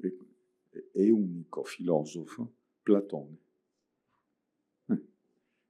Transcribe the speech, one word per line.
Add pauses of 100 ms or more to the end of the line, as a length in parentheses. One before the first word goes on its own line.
e, (720)
e
unico
filosofo, (280)
Platone, (1500)
eh, (680)